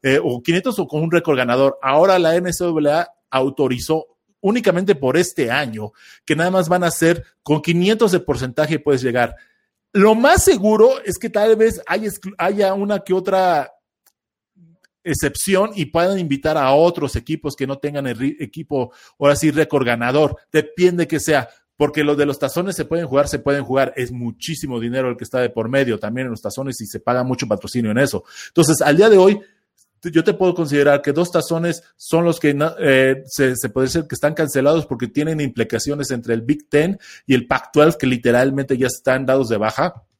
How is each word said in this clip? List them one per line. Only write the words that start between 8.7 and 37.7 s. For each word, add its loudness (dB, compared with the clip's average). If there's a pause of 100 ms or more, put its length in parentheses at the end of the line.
puedes 0
llegar. 0 (560)
Lo 6
más 4
seguro 4
es -6
que -8
tal 2
vez 2
haya -4
exclu-, -10
haya 0
una -2
que -4
otra 0 (1300)
excepción -2
y -4
puedan 0
invitar -2
a 2
otros 2
equipos -8
que -6
no -8
tengan -6
el -6
ri-, -4
equipo, -8 (260)
ahora 4
sí, 0
récord -2
ganador. 0 (160)
Depende 0
que -4
sea, 0 (260)
porque 0
los 2
de 2
los -4
tazones -6
se -6
pueden -6
jugar, 2
se -6
pueden -2
jugar. 0
Es -6
muchísimo -8
dinero -4
el -6
que -12
está -4
de 0
por -4
medio 0
también -6
en -8
los -10
tazones -8
y -10
se -12
paga 0
mucho -4
patrocinio -4
en 0
eso. 0 (240)
Entonces, 2
al 4
día 6
de 8
hoy, 6 (600)
yo 0
te 0
puedo 0
considerar 2
que -2
dos 0
tazones -2 (140)
son 0
los 0
que 2
na-, -2
eh, 2
se, 0
se -6
puede -2
decir -4
que -8
están -2
cancelados 0
porque -6
tienen -4
implicaciones -4
entre -4
el -2
Big -4
Ten 0 (280)
y 2
el 0
Pac-twelve, 2